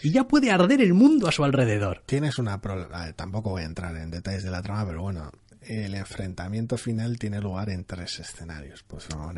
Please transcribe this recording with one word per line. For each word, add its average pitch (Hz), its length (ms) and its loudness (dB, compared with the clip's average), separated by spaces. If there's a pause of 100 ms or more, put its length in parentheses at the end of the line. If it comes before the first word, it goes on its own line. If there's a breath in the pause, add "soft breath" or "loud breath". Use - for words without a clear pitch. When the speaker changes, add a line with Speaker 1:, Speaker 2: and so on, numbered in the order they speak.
Speaker 1:
y 151 100 2
ya 262 180 6
puede 277 200 6
arder 196 320 6
el 185 120 8
mundo 247 340 8
a 156 60 2
su 151 100 2
alrededor. 117 600 2
Speaker 2:
Tienes 143 340 0
una... 101 220 -2
Pro-, 95 220 -6
eh, 82 340 -10
tampoco 98 320 -6
voy 92 140 -4
a - 20 -6
entrar 82 320 -8
en 82 140 -10
detalles 95 320 -6
de 92 80 -6
la 90 100 -4
trama, 101 240 -4
pero 82 160 -6
bueno, 90 280 -6 (320)
el 107 340 -6
enfrentamiento 98 840 -6
final 117 420 -4
tiene 104 220 -4
lugar 101 280 -4
en 90 140 -6
tres 87 360 -10
escenarios, 80 640 -14
por - 160 -14
decirlo 80 180 -12
de 76 100 -8
alguna 85 100 -10